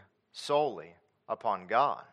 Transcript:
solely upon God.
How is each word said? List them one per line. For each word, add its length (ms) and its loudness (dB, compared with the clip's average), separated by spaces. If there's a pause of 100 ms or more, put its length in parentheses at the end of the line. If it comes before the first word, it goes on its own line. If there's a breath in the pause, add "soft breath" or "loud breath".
(320)
solely 640 -2 (340)
upon 380 -2
God. 360 2 (100)